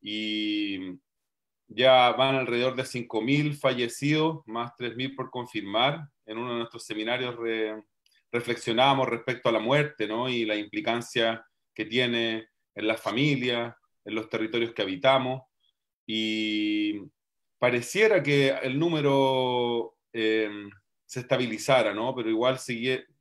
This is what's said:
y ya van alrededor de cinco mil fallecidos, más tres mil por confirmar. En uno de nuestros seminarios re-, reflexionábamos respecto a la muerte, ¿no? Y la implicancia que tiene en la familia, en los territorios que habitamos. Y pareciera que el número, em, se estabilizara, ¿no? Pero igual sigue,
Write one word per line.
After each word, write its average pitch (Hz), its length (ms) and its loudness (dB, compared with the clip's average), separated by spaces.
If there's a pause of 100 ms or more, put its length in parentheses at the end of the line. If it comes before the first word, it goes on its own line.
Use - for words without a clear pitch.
y 104 1000 -4 (760)
ya 123 380 8
van 135 220 2
alrededor 123 420 0
de 127 80 -2
cinco 117 380 -4
mil 143 320 2
fallecidos, 143 920 0
más 120 320 -6
tres 120 180 -8
mil 135 200 -6
por 131 160 -8
confirmar. 120 760 -2 (200)
En 110 100 -10
uno 123 140 -6
de 120 80 -4
nuestros 117 260 -10
seminarios 117 520 -4
re-, 113 460 -4 (480)
reflexionábamos 123 800 2
respecto 120 400 -2
a 117 40 2
la 110 60 4
muerte, 135 480 0
¿no? 117 220 -4
Y 120 160 0
la 107 120 -2
implicancia 113 880 -2 (260)
que 107 140 -6
tiene 113 600 -2 (280)
en 104 120 -4
la 110 120 0
familia, 120 760 0 (300)
en 107 100 -8
los 110 140 -4
territorios 113 460 -2
que 110 80 -2
habitamos. 131 640 0 (640)
Y 107 920 0 (580)
pareciera 151 640 2
que 139 260 4
el 131 300 -2
número, 131 1160 2 (160)
em, 110 560 0 (380)
se - 140 -8
estabilizara, 117 760 2
¿no? 123 200 -4
Pero 117 140 -4
igual 123 300 2
sigue, 123 480 -4 (140)